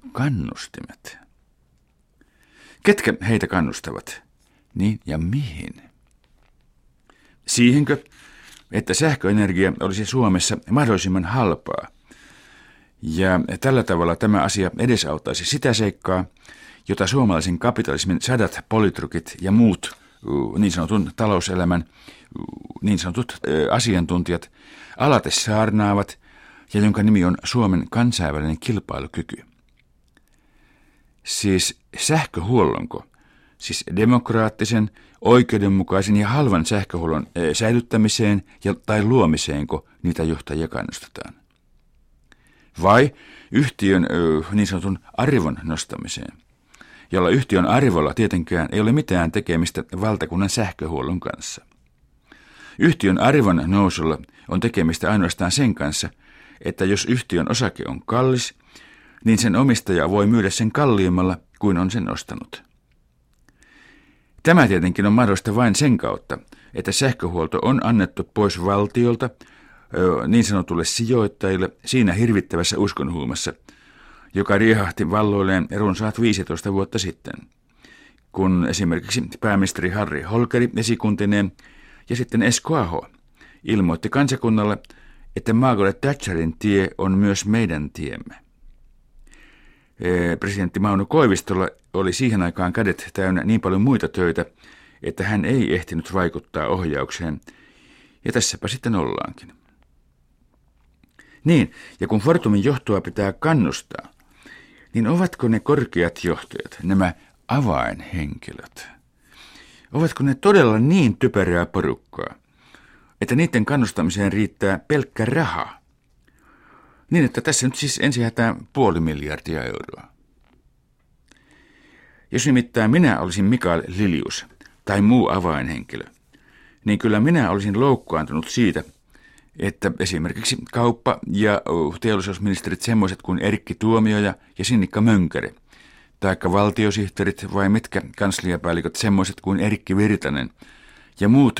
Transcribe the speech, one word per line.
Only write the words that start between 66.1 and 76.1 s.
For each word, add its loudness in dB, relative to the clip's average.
että -4
sähköhuolto -2
on 2
annettu 2
pois 0
valtiolta, 0
ö, 2
niin 4
sanotulle -2
sijoittajille 0
siinä 2
hirvittävässä 0
uskonhuumassa, -4
joka 2
riehahti 2
valloilleen 0
runsaat -2